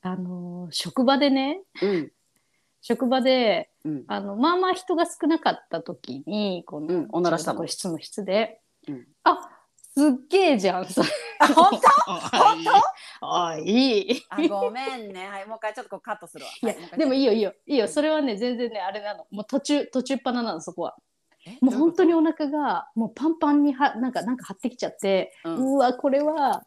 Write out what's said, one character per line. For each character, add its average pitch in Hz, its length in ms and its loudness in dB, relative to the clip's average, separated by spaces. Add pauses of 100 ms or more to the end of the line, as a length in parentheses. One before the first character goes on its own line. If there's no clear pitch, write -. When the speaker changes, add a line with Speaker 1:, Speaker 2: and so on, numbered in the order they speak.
Speaker 1:
あ 185 160 -6
の 180 500 -10
ー、 160 40 -16
職 - 340 -2
場 269 120 4
で 285 120 4
ね、 269 320 0 (200)
Speaker 2:
う 381 60 0
ん。 349 240 -2 (720)
Speaker 1:
職 233 260 -2
場 254 140 2
で、 233 480 2 (160)
Speaker 2:
う 151 40 -4
ん。 143 180 -6
Speaker 1:
あ 208 120 -4
の、 196 160 -8
ま 294 180 2
あ 359 40 2
ま 370 120 2
あ 370 40 2
人 370 240 -4
が 339 80 2
少 330 220 -4
な 320 120 2
か 202 120 2
っ - 180 -6
た 165 120 -6
時 - 440 -12
に、 196 400 -4
こ 151 160 -10
の、 156 60 -8
Speaker 2:
う 170 100 -2
ん、 151 140 -4
お 170 100 -2
な 175 80 2
ら 165 80 0
し 165 80 -6
た 160 80 -2
の？ - 60 -6
Speaker 1:
ち - 0 -
ょ 165 40 -6
う - 0 -
ど - 0 -
個 165 40 -8
室 - 220 -8
の 160 100 -6
室 - 260 -10
で。 202 340 -2 (300)
Speaker 2:
う - 20 -8
ん。 127 160 -12 (160)
Speaker 1:
あ、 349 260 2 (460)
す 285 120 6
っ 285 40 6 (180)
げ 359 240 4
え 240 40 2
じ 190 120 2
ゃ 180 120 -2
ん、 - 40 -6
そ - 180 -2
れ。 - 60 0 (300)
Speaker 2:
あ、 294 80 6
本 330 240 8
当？ - 80 -2 (280)
Speaker 1:
<laughs> - 0 -
あ、 269 480 2
い 330 60 -8
い。 330 40 -4
Speaker 2:
本 403 160 6 (400)
当？ - 0 -
Speaker 1:
あ、 165 360 -2
い 214 440 2 (100)
い。 269 180 -2
Speaker 2:
あ、 - 180 -6
ご 202 240 -2
め 262 260 -8
ん 214 160 -14
ね。 185 140 -12
は 202 140 -12
い、 196 40 -14
も 220 100 -12
う - 20 -18
一 - 20 -18
回 214 140 -6
ち 254 60 -12
ょ - 20 -12
っ - 40 -12
と - 40 -20
こ 196 80 -12
う - 40 -16
カ 220 120 -10
ッ - 60 -12
ト 170 80 -20
す - 100 -20
る 135 80 -16
わ。 - 60 -14 (100)
Speaker 1:
い - 60 -4
や、 202 60 -2
Speaker 2:
は - 40 -8
い、 - 20 -18
も 165 40 -16
う 175 40 -18
一 - 40 -18
回。 196 80 -8
Speaker 1:
で 311 60 4
も 262 80 2
い 269 80 2
い 277 40 4
よ、 214 80 6
い 226 40 2 (280)
い 285 120 0
よ。 214 80 4
Speaker 2:
う - 0 -
ん。 202 40 -4
Speaker 1:
そ 294 120 0
れ 311 80 2
は 311 120 2
ね、 240 160 -2
全 240 200 -4
然 240 140 -4
ね、 214 80 -8
あ 190 120 -6
れ 208 100 -10
な 208 120 -8
の。 - 180 -16
も 196 100 -10
う - 40 -10
途 277 140 -2
中、 285 280 0
途 254 160 -4
中 262 120 -4
っ 254 40 -6
ぱ 262 120 -4
な 247 120 -2
な 220 100 -4
の、 160 80 -8
そ 170 120 -14
こ 170 100 -6
は。 - 120 -8 (500)
Speaker 2:
え？ 214 140 -18
Speaker 1:
も 254 120 4
う 214 40 -4
本 330 180 2
当 370 120 2
に 339 80 6
お 330 80 4
腹 311 280 0
が、 - 0 -
Speaker 2:
ど - 0 -
う - 0 -
い - 20 -6
う - 0 -
こ 302 40 -4 (300)
と？ - 140 -8
Speaker 1:
も 226 80 -2
う - 60 -10
パ 269 140 -2
ン 330 120 0
パ 294 120 2
ン 294 120 4
に 285 100 2
は、 285 220 0
な 247 140 -2
ん - 40 -8
か、 165 100 -4
な 233 100 -2
ん 247 40 -6
か 208 80 -14
張 196 80 -14
っ - 40 -16
て 240 120 -4
き - 80 -14
ち - 80 -6
ゃ - 40 -4
っ - 80 -18
て、 196 360 0 (100)
Speaker 2:
う 165 60 -8
ん。 262 260 0
Speaker 1:
う - 20 4
わ、 254 160 4
こ 262 160 0
れ 277 120 2
は 294 460 0